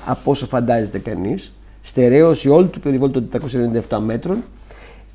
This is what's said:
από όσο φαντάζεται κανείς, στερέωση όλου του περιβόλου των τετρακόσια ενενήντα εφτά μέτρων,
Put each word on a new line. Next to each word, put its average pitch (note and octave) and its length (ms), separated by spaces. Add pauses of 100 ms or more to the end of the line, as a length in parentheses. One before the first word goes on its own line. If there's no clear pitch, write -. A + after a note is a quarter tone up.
από - 240
όσο C#3 160
φαντάζεται A#2 520
κανείς, G#2+ 540 (300)
στερέωση C3+ 680
όλου E3+ 220
του - 100
περιβόλου C3+ 320
των C3 100
τετρακόσια A#2+ 360
ενενήντα A#2 220
εφτά A2 200
μέτρων, A#2 360 (800)